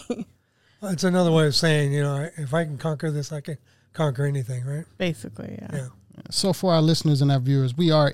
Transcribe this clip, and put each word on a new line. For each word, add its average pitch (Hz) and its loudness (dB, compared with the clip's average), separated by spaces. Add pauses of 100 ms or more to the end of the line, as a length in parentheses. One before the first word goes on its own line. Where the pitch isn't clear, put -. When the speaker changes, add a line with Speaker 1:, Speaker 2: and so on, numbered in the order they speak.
Speaker 1:
<laughs> 233 -8 (520)
Speaker 2:
Well, 196 -8
it's 175 -2
another 180 4
way 160 4
of 135 0
saying, 151 2
you 147 0
know, 143 -2
I, 151 -6
if 143 -6
I 165 0
can 147 -8
conquer 156 -4
this, 147 -6
I 151 -8
can 147 -10 (360)
conquer 143 0
anything, 127 -4
right? 143 -8 (140)
Speaker 1:
Basically, - -6
yeah. - -12
Speaker 2:
Yeah. 131 -8 (420)
Speaker 3:
So 190 0
for 185 0
our 160 4
listeners 156 2
and 143 4
our 135 2
viewers, 131 0
we 165 2
are 151 4